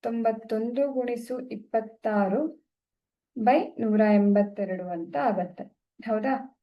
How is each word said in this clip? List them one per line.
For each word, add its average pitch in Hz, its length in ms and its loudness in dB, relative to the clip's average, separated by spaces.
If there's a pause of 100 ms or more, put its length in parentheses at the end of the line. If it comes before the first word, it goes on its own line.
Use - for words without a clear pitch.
ತೊಂಬತ್ತೊಂದು 233 880 -2
ಗುಣಿಸು 247 480 -4 (100)
ಇಪ್ಪತ್ತಾರು 214 920 -2 (960)
by 247 220 4 (200)
ನೂರ 214 220 2 (140)
ಎಂಬತ್ತೆರಡು 202 760 2
ಅಂತ 170 320 -8
ಆಗತ್ತೆ. 185 420 -2 (360)
ಹೌದಾ? 226 340 -2 (300)